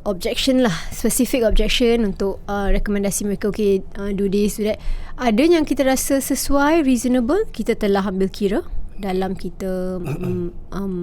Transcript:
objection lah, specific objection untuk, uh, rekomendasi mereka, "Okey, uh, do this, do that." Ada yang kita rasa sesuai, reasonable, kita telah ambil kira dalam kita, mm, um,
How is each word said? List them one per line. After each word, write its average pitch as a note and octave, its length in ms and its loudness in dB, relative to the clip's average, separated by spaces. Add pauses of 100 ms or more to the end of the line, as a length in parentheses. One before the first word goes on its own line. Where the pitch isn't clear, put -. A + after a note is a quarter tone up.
objection A#3 560 0
lah, A3 140 2 (160)
specific A#3+ 520 0
objection A#3 640 4
untuk, G3 400 -2
uh, G3+ 240 -2
rekomendasi G3+ 560 2
mereka, G3+ 240 -2
"Okey, G3 320 2 (160)
uh, G3+ 160 -6
do G3+ 140 0
this, G3+ 320 0
do G#3 80 -2
that." G#3+ 100 -2 (380)
Ada A#3 340 2
yang E4 140 6
kita C#4 240 0
rasa C4 320 2
sesuai, C#4+ 640 2
reasonable, B3+ 560 2 (100)
kita A3+ 260 -2
telah G3 280 2
ambil F#3+ 240 0
kira G#3 400 -2 (300)
dalam F#3+ 420 -4
kita, F#3 640 -6
mm, F3 720 -6
um, F#3+ 280 -4